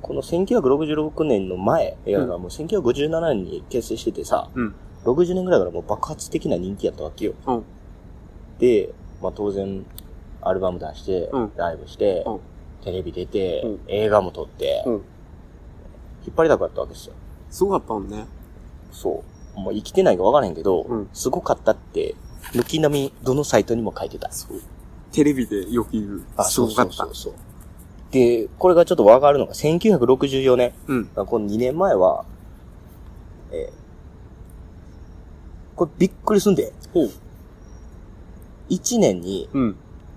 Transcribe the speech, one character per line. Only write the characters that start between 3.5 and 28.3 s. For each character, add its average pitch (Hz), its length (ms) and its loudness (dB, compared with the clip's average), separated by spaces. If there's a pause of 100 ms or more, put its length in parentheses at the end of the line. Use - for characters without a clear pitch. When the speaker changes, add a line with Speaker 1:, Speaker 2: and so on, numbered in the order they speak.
Speaker 1:
結 120 200 -4
成 113 80 -4
し - 80 -10
て 110 80 -2
て - 120 -8
さ、 - 300 -2
Speaker 2:
う 127 80 -4
ん。 107 120 -6 (300)
Speaker 1:
六 147 220 2
十 180 80 -2
年 185 100 -2
ぐ 185 60 -2
ら 160 80 6
い - 20 6
か 90 60 0
ら 87 60 -4
も 85 80 -6
う - 60 -10
爆 - 220 -4
発 - 220 -12
的 160 180 -4
な 107 80 0
人 95 200 -4
気 - 100 -4
や - 60 0
っ - 20 -16
た - 100 -10
わ 78 100 -10
け 104 120 -6
よ。 - 80 -4 (120)
Speaker 2:
う 131 60 0
ん。 113 120 -2 (920)
Speaker 1:
で、 117 360 4 (260)
ま 92 100 -4
あ、 - 40 -14
当 101 160 -4
然、 98 340 -6 (560)
ア 92 120 0
ル 92 80 0
バ 92 100 0
ム 87 80 -8
出 78 160 -10
し - 80 -18
て、 90 300 -4
Speaker 2:
う 135 80 -2
ん。 107 160 -4
Speaker 1:
ラ 85 160 -4
イ - 40 -10
ブ - 120 -16
し - 100 -20
て、 98 280 0
Speaker 2:
う 110 80 -4
ん。 92 60 -10 (440)
Speaker 1:
テ 90 80 -6
レ 92 100 -4
ビ 85 80 -8
出 90 160 -8
て、 92 380 -2
Speaker 2:
う 120 60 -4
ん。 98 180 -10
Speaker 1:
映 104 200 0
画 104 140 6
も 90 80 -4
撮 78 140 -10
っ - 40 -16
て、 - 380 -4
Speaker 2:
う 127 40 -2
ん。 - 40 0
Speaker 1:
引 101 60 -4
っ - 20 -18 (1300)
張 160 80 4
り 160 40 4
だ 123 100 6
こ 95 60 0
や 82 60 -4
っ - 20 -20
た - 100 -6
わ - 40 -6
け - 80 -16
で - 40 -18
す - 100 -18
よ。 - 60 -20 (360)
Speaker 2:
す - 140 0
ご 196 60 0
か 190 140 2
っ - 20 -20
た 113 80 -4
も 104 60 -4
ん 98 80 -10
ね。 104 180 -12 (680)
Speaker 1:
そ - 320 -6 (320)
う。 101 40 -10
も 95 100 -6
う 101 40 -6
生 107 80 -6
き - 100 -14
て 190 120 4
な 143 80 6
い 92 40 4
か 90 60 0
分 104 100 6
か 143 80 6
ら 117 60 0
へ 90 40 -2
ん 80 40 -8
け 80 80 -10
ど、 90 200 2
Speaker 2:
う 120 120 -6
ん。 104 180 -6
Speaker 1:
す - 160 -4
ご 175 120 -2
か - 140 0
っ - 60 -6
た 110 120 2
っ - 40 2
て、 - 380 -6 (400)
軒 123 240 0
並 147 220 2
み 135 120 -4 (120)
ど 131 100 2
の 147 80 0
サ 123 160 2
イ 101 60 4
ト 113 100 -2
に 117 80 -2
も 101 140 -4
書 - 80 -8
い - 40 -10
て 87 100 -14
た。 - 120 -10
Speaker 2:
そ - 240 -12
う。 - 60 -10 (500)
テ 151 140 2
レ 147 80 4
ビ 131 140 -2
で 101 260 -4
よ 117 120 0
く - 80 -12
言 110 100 -2
う。 98 200 -10 (140)
Speaker 1:
あ、 101 80 0
Speaker 2:
す - 160 0
ご 120 80 4
か 110 140 0
っ 95 40 2
た。 90 60 -8
Speaker 1:
そ - 0 -
う - 0 -
そ - 120 -6
う - 100 -12
そ - 160 -10
う - 0 -
そ - 0 -
う。 - 40 -16 (760)
で、 120 360 4 (100)